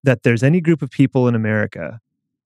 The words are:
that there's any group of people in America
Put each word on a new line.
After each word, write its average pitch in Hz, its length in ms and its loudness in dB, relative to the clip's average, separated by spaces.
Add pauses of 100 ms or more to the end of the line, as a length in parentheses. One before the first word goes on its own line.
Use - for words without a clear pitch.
that 127 200 0
there's 120 180 2
any 156 200 2
group 160 200 0
of 135 80 -8
people 127 380 0
in 120 80 0
America 107 640 -6 (460)